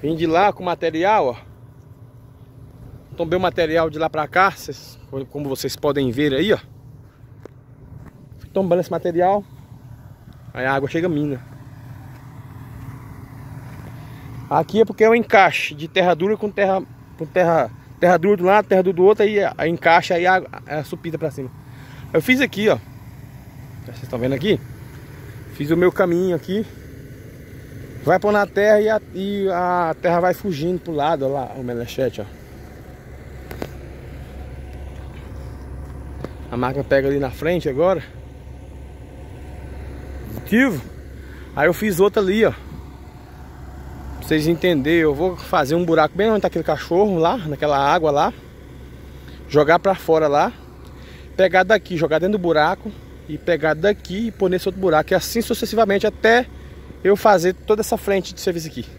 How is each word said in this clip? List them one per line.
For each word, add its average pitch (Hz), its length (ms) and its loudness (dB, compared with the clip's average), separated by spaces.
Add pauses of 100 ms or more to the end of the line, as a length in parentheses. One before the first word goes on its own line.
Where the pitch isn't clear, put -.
Vim 156 140 -2
de 160 100 -2
lá 180 280 4
com 185 100 -10
o - 20 -6
material, 170 600 2
ó. 117 80 -2 (1800)
Tombei 170 200 0
o 185 40 2
material 165 480 2
de 151 100 -8
lá 160 100 0
pra 151 200 -4
cá, 190 220 4
cês, - 460 -14 (320)
como 143 200 -6
vocês 131 260 -4
podem 143 340 0
ver 135 240 0
aí, 135 200 2
ó. 143 40 2 (1800)
Fui - 100 -20
tombando 185 300 2
esse 170 100 -2
material. 175 540 0 (1080)
Aí 127 120 -4
a 135 80 2
água 139 160 0
chega 165 200 0
mina. 147 320 -2 (3000)
Aqui 160 300 0
é 220 60 8
porque 208 180 2
é 220 60 8
um 226 60 8
encaixe 196 600 4
de 156 140 -10
terra 180 240 4
dura 190 240 0
com 208 120 -4
terra, 190 320 2 (360)
com 160 80 -8
terra, 165 440 4 (300)
terra 180 160 6
dura 190 220 4
do 175 80 0
lado, 202 240 6
terra 185 140 6
dura 180 120 2
do 180 80 4
outro, 208 220 6
aí 202 180 2
a, - 140 0
a 147 100 0
encaixa, 170 460 4
aí 175 120 0
a, 185 160 4 (240)
a 147 200 -6
supita 165 320 -8
pra 156 120 -4
cima. 131 220 -10 (640)
Eu 160 80 4
fiz 254 180 4
aqui, 214 300 2
ó. 135 80 4 (1040)
Vocês - 200 -14
estão 123 160 -8
vendo 131 160 0
aqui? 160 240 2 (960)
Fiz 147 160 -2
o 165 40 4
meu 175 160 6
caminho 180 440 2
aqui. 196 280 -4 (1400)
Vai 175 140 4
pôr 208 120 2
na 202 140 2
terra 208 340 4
e 214 80 2
a, 214 140 2 (120)
e 196 360 -2
a 180 500 0
terra 175 200 2
vai 180 160 2
fugindo 175 440 -2
pro 170 140 -8
lado, 147 320 0
ó - 20 2
lá, 135 300 -4
o 131 60 -10
melechete, 120 580 -4
ó. 101 40 -6 (4000)
A 120 40 -6
máquina 131 280 -2
pega 139 240 4
ali 139 100 0
na 135 140 -2
frente 160 360 -2
agora. 156 360 2 (2250)
Positivo. 208 540 2 (720)
Aí 143 120 4
eu 175 60 6
fiz 202 260 0
outra 208 220 6
ali, 202 240 4
ó. 151 60 4
Pra - 1800 -14
vocês 156 200 2
entenderem, 165 520 2
eu 151 160 4
vou 175 200 -2
fazer 147 380 0
um 175 100 2
buraco 160 320 4
bem 202 140 2
onde 214 120 2
tá 190 60 0
aquele 165 160 -2
cachorro 180 540 2
lá, 170 180 4
naquela 151 440 0
água 156 320 4
lá. 156 200 2 (1160)
Jogar 151 300 6
pra 196 160 2
fora 160 320 2
lá. 151 260 4 (840)
Pegar 185 280 6
daqui, 185 340 2
jogar 156 220 2
dentro 196 180 0
do 185 40 -2
buraco. 170 500 2 (380)
E 151 80 -8
pegar 156 380 0
daqui 196 520 -2
e 214 40 -4
pôr 190 180 0
nesse 180 180 0
outro 190 140 -4
buraco. 160 320 2
E - 20 4
assim 226 260 0
sucessivamente 214 640 0
até 226 400 4 (560)
eu 196 140 4
fazer 185 380 6
toda 214 260 0
essa 220 160 0
frente 196 380 -2
de - 80 -14
serviço 170 260 -2
aqui. 131 180 -10 (140)